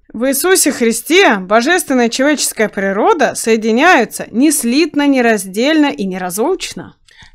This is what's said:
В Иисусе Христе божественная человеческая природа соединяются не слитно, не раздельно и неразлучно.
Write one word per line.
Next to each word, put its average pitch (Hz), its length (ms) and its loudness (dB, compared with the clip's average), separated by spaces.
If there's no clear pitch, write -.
В 226 140 -4
Иисусе 320 460 0
Христе 247 640 2
божественная 240 720 0
человеческая 262 640 -2
природа 214 640 0
соединяются 226 960 0
не 277 200 2
слитно, 285 560 0
не 277 140 2
раздельно 233 720 0
и 196 140 -6
неразлучно. 185 880 -6